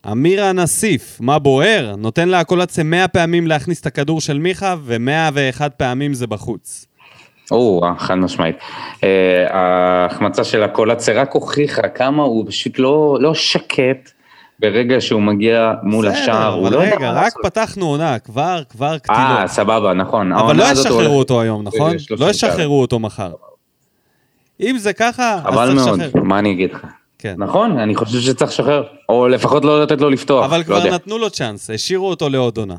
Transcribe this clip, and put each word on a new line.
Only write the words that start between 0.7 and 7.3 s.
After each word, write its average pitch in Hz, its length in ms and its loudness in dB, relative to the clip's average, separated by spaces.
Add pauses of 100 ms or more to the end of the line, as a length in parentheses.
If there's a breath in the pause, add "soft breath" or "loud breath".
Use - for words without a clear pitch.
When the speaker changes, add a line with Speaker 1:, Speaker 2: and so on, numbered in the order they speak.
Speaker 1:
מה 135 180 2
בוער? 139 600 2
נותן 113 300 -2
לה 185 120 2
הקולציה 175 440 -2
מאה 175 240 2
פעמים 170 380 0
להכניס 160 340 -2
את - 60 -10
הכדור 151 340 -2
של 143 180 -4
מיכה, 185 360 -2 (100)
ומאה 131 500 0
ואחת 139 400 -2
פעמים 139 400 -2
זה 123 120 -6
בחוץ. - 600 -10 (640 soft breath)